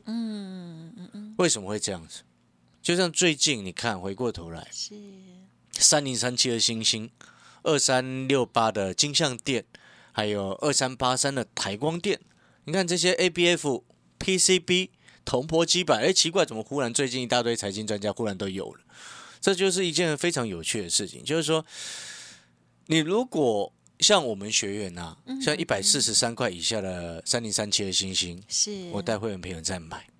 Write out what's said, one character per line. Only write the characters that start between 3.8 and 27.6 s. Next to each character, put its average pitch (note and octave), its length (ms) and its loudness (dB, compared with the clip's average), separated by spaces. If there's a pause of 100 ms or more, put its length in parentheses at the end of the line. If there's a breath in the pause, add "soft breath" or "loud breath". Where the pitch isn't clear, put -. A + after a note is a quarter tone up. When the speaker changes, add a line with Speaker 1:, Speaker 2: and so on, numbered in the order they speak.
Speaker 2:
回 F#2+ 160 -6
过 A#2+ 160 -2
头 E2+ 200 -8
来， E2 200 -12
Speaker 1:
是。 - 240 -12 (800)
Speaker 2:
三 - 320 4
零 C3+ 100 -4
三 A#2+ 220 -2
七 B2+ 140 2
的 A2+ 100 0
星 A2 240 0
星， A2+ 260 -2 (520 loud breath)
二 D3+ 160 2
三 C3 500 0
六 C3+ 160 4
八 A2+ 260 2
的 G2 220 -2
金 D3 220 0
像 C3+ 240 2
电， A#2+ 260 -2 (480 loud breath)
还 G#2+ 140 0
有 G2 300 -2
二 D3 140 0
三 C3 240 0
八 B2+ 220 2
三 C#3 180 0
的 A#2+ 200 -2
台 G2+ 200 -4
光 D3+ 240 -2
电， F#3+ 220 -2 (440 soft breath)
你 D3 80 -8
看 F#3 140 2
这 F3 120 0
些 F3+ 160 4
A F3+ 160 4
B F3 180 4
F、 D3+ 340 2 (360)
P F#3+ 180 2
C F#3 240 6
B、 F#3 300 2 (340 soft breath)
铜 C3 220 0
箔 D#3+ 180 4
基 F3+ 180 2
板， C#3 200 4
哎， E3 100 6
奇 E3+ 180 4
怪， F3 140 4
怎 C3 100 -6
么 A2 80 -6
忽 C#3 180 -4
然 A#2 120 0
最 C3+ 160 2
近 B2+ 140 -2
一 B2 40 -4
大 B2 160 4
堆 A#2 140 2
财 G2+ 160 -2
经 G#2+ 140 -4
专 G#2 120 -2
家 G2+ 140 -2
忽 A#2 140 -4
然 G2 100 -2
都 G2 100 -4
有 F#2+ 280 -6
了？ - 60 -20 (580 loud breath)
这 G3 160 2
就 F#3+ 160 2
是 F#3 160 2
一 E3 60 -2
件 D#3 240 2
非 E3+ 120 0
常 C3 200 -2
有 F2 120 -6
趣 G2+ 220 -4
的 F2 80 -6
事 - 160 0
情， - 160 -14
就 D3 140 -2
是 E3 60 0
说， D#3 220 2 (1200 loud breath)
你 D#3+ 120 2
如 F#3 260 2
果 A#2 480 0 (280)
像 F3+ 260 6
我 A2+ 80 -2
们 G2+ 160 -8
学 G2+ 260 0
员 F#2 220 -8
啊， E2 180 -10 (100)
Speaker 1:
嗯， - 140 -8
Speaker 2:
像 D3+ 160 0
一 D#3+ 80 -4
百 G2+ 160 0
四 G#2 200 4
十 A2 120 2
三 A#2 220 2
块 A#2 160 -2
以 F2 100 -10
下 G#2+ 200 -2
的 F2 440 -6
三 A#2+ 200 -2
零 G#2+ 80 -6
三 G#2 180 -2